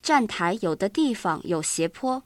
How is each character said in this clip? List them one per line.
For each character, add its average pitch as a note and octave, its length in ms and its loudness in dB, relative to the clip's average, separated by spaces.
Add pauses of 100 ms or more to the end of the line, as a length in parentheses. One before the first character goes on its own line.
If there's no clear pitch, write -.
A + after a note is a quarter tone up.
站 C#4 240 4
台 F#3 360 0
有 E3 120 0
的 G3 140 -2
地 C4+ 260 2
方 E3+ 300 -2
有 D#3+ 180 -2
斜 E3 280 -2
坡 B3+ 360 -4